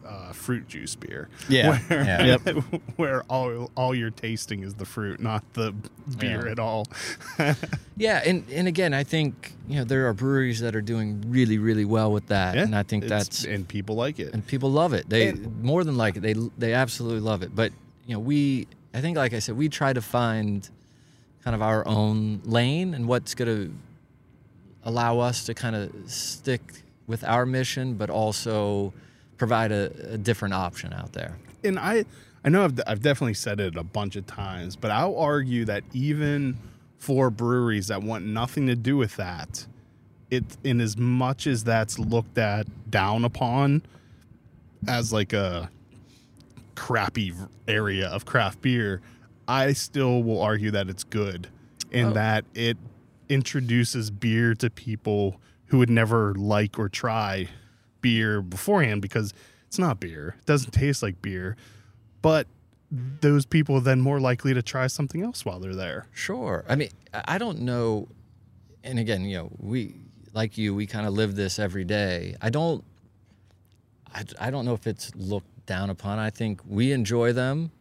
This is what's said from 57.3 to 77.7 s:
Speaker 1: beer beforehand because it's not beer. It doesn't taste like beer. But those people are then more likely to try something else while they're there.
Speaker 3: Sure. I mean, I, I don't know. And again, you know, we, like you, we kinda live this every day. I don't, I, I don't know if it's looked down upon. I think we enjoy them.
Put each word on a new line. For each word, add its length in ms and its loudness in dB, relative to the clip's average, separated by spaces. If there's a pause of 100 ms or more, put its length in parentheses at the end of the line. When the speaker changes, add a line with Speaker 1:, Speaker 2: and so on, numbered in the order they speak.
Speaker 1:
beer 420 2
beforehand 600 0
because 300 -2 (340)
it's 120 -6
not 220 2
beer. 400 -10
It 60 -8
doesn't 260 2
taste 300 2
like 200 -4
beer. 340 -6 (680)
But 240 4 (720)
those 260 6
people 300 4
are 40 6
then 200 4
more 200 2
likely 340 2
to 80 2
try 260 -2
something 340 -4
else 220 -8
while 160 -6
they're 160 -6
there. 360 -6
Speaker 3:
Sure. 560 -4
I 80 2
mean, 120 -2 (260)
I, 80 -8 (140)
I 20 -2
don't 220 -4
know. 480 -2 (760)
And 160 -4
again, 260 0
you 120 -4
know, 220 -8
we, 360 -6 (380)
like 260 -2
you, 160 0
we 120 -2
kinda 240 -4
live 260 0
this 220 -2
every 260 -4
day. 580 -2
I 80 0
don't, 320 -2 (1300)
I, 100 -10 (160)
I 100 -2
don't 140 -4
know 100 0
if 120 -6
it's 280 -6
looked 520 -6
down 240 -4
upon. 280 -6
I 120 -2
think 360 -4
we 260 0
enjoy 400 2
them. 380 -2 (100)